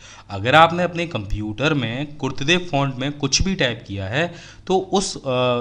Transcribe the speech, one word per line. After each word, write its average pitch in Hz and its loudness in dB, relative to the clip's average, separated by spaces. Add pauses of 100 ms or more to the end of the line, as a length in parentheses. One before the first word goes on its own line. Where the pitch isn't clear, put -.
(300)
अगर 101 2
आपने 165 8
अपने 170 -2
कंप्यूटर 107 -2
में 135 -4
कुर्तीदेव 175 0
फ़ॉन्ट 139 -2
में 131 -4
कुछ 139 0
भी 190 0
टाइप 123 -2
किया 98 -6
है, 156 -2 (340)
तो 190 2
उस, 190 -2
अ, - -8 (320)